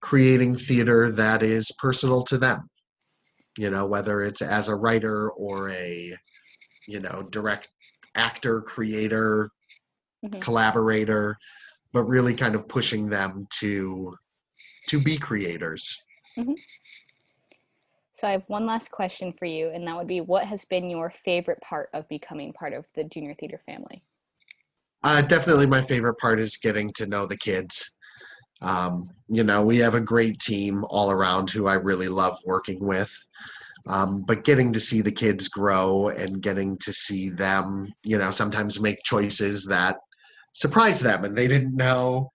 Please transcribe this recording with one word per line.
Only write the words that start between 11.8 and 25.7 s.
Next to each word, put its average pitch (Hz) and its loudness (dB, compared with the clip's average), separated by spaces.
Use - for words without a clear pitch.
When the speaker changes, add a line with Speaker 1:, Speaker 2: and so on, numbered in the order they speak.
Speaker 1:
but 123 2
really 123 4
kind 117 0
of 104 -4
pushing 107 -2
them 98 -4
to, 95 -4
to 151 0
be 156 2
creators. 87 -6
Speaker 2:
Mm-hmm. 240 -4
So - -6
I 202 0
have 190 -2
one 208 -4
last 226 -4
question 185 -8
for - -10
you, 160 -4
and 170 -8
that 165 -8
would 175 -8
be, 180 -4
what 175 0
has 202 -8
been 180 -4
your 170 -6
favorite 175 -4
part 151 -8
of 156 -10
becoming 151 -12
part 147 -10
of 147 -10
the 156 -4
Junior 151 -12
Theater 156 -14
family? - -18
Speaker 1:
Uh, 147 6
definitely 147 4
my 131 6